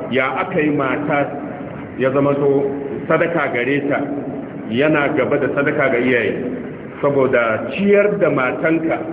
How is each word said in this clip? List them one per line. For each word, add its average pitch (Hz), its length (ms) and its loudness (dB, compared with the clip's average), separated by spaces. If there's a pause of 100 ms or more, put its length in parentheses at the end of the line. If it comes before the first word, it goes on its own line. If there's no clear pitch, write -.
(100)
ya 131 160 0 (140)
aka 180 200 -2
yi 151 100 2
mata 143 580 0 (680)
ya 131 140 2
zama 143 220 4
to 139 300 2 (440)
sadaka 160 440 0
gare 127 360 0
ta 139 120 0 (680)
yana 143 460 2
gaba 131 200 2
da 139 160 0
sadaka 147 380 0
ga 139 80 2
iyaye?" 123 360 2 (680)
Saboda 120 720 2
ciyar 202 420 4
da 156 120 4
matanka 143 640 0 (160)